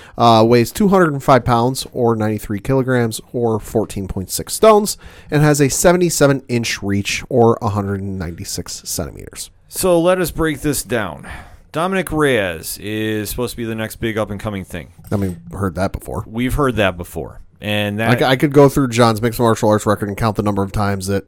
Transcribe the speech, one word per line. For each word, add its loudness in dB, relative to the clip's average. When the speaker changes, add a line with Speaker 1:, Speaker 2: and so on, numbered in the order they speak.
Speaker 1:
uh, 6
weighs 4
two 2
hundred 4
and -6
five 4
pounds, 0
or 2
ninety-three -4
kilograms, 0
or 0
fourteen -4
point -6
six -8
stones, 4
and 2
has 4
a 4
seventy-seven 2
inch -2
reach, -2
or 4
a -2
hundred -4
and -8
ninety-six -10
centimeters. -10
Speaker 2:
So 2
let 2
us -2
break -2
this -2
down. -6
Dominic -2
Reyes 0
is -4
supposed -6
to -14
be -8
the -6
next -8
big -4
up-and-coming -4
thing. -14
Speaker 1:
I 0
mean, -6
heard -4
that -2
before. -8
Speaker 2:
We've -4
heard 0
that 0
before. -12
And -2
that 0
Speaker 1:
I 4
c-, 2
I 4
could 0
go 8
through 2
John's 4
mixed -2
martial 4
arts 4
record 0
and -6
count -2
the -2
number 0
of -4
times -2
that, -2